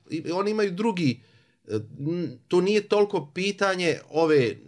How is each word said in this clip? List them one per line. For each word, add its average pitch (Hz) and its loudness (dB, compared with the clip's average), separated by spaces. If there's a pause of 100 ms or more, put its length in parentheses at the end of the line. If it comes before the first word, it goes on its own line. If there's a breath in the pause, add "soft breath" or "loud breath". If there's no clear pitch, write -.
(100)
i, 156 -8
oni 196 -2
imaju 214 0
drugi, 175 -2 (480 soft breath)
e, 104 -6 (240)
n-, 156 -6 (120)
to 180 4
nije 202 0
toliko 208 0
pitanje 185 -2 (120)
ove 151 4 (120)